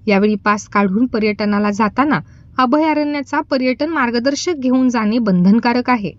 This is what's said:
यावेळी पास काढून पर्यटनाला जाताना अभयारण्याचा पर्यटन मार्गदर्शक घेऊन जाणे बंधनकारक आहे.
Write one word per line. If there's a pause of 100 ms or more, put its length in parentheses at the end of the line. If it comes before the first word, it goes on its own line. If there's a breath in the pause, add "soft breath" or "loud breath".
यावेळी
पास
काढून
पर्यटनाला
जाताना (380 soft breath)
अभयारण्याचा
पर्यटन
मार्गदर्शक
घेऊन
जाणे
बंधनकारक
आहे.